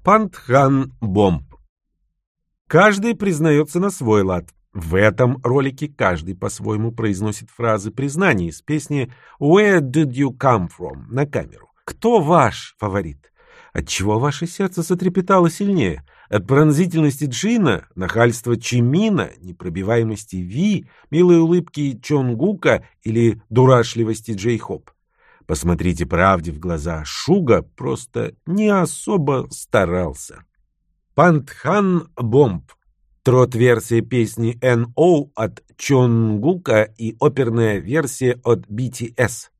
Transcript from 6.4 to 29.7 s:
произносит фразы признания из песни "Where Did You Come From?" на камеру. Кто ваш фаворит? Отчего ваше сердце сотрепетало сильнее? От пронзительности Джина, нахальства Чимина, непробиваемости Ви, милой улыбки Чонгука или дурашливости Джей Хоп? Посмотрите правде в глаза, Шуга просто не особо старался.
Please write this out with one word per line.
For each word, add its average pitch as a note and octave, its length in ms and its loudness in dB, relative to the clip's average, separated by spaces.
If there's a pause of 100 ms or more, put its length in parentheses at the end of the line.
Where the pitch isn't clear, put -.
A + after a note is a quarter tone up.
произносит G#2+ 580 -6
фразы A2 400 -2
признания C3+ 580 -2
из - 140 -14
песни C#3+ 500 -6 (260)
"Where F#3 420 4
Did C#3 320 -2
You C3+ 180 -2
Come A#2 400 0
From?" C#2 400 -14
на C#3 160 -2
камеру. D2 420 -10 (160)
Кто A3+ 360 0
ваш D3 580 2
фаворит? F#2+ 540 -6 (420)
Отчего F#2+ 440 -2
ваше C#3+ 280 -2
сердце F#3 360 -4
сотрепетало F3+ 680 0
сильнее? D#3+ 560 -2 (240)
От G2+ 160 -2
пронзительности D3+ 800 2
Джина, D3+ 680 0
нахальства A#2 640 0
Чимина, B2 760 0 (100)
непробиваемости F#2+ 920 -4
Ви, D3 500 -2 (240)
милой F3 280 6
улыбки E3 640 0
Чонгука C3+ 840 0 (160)
или A2+ 480 0
дурашливости A#2 840 2
Джей A2 240 -2
Хоп? - 340 -10 (560)
Посмотрите E2+ 600 -2
правде F2 440 2
в D2+ 80 -12
глаза, D#2+ 460 -6
Шуга C#3+ 560 0
просто - 760 -8 (120)
не G#3 220 -2
особо E3+ 840 -2
старался. F2 960 -4 (680)